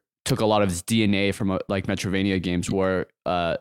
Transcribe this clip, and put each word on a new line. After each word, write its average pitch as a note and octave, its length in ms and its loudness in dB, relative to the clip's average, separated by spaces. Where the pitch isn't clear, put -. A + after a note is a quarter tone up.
took B2+ 160 -2
a A2+ 60 2
lot G#2+ 160 4
of G2 80 2
its E2+ 120 -4
D A2+ 220 2
N G2+ 100 2
A G2 180 2
from, G2 200 -4
uh, F#2+ 60 -2
like, G2 180 -2
Metrovania F#2+ 560 0
games F2 280 -2
where, F#2 360 0
uh, E2+ 340 0